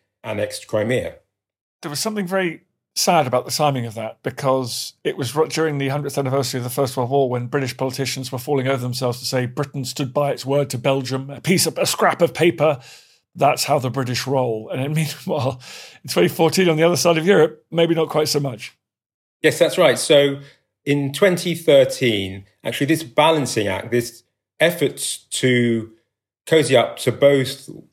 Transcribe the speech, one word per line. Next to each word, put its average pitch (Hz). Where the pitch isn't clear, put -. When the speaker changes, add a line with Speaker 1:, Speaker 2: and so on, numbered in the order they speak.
Speaker 1:
annexed 104
Crimea. 107
Speaker 2:
There 156
was 147
something 214
very 175
sad 170
about 123
the -
timing 127
of 113
that, 110
because 131
it 160
was 127
ru-, 156
during 156
the 139
hundredth 143
anniversary 135
of 120
the 123
First 127
World 123
War 139
when 123
British 135
politicians 131
were 131
falling 135
over 135
themselves 123
to -
say 127
Britain 139
stood 127
by 143
its 123
word 139
to 127
Belgium, 135
a 143
piece 180
of, 147
a 160
scrap 170
of 170
paper. 156
That's -
how 143
the 127
British 127
roll. 123
And 147
<laughs> 160
meanwhile, 147
in 139
twenty 175
fourteen 165
on 160
the 156
other 170
side 170
of 156
Europe, 170
maybe 165
not 160
quite 147
so 143
much. 139
Speaker 1:
Yes, 151
that's 160
right. 147
So 143
in 143
twenty 180
thirteen, 117
actually 135
this 160
balancing 147
act, 98
this 120
effort 165
to 120
cozy 139
up 113
to -
both 139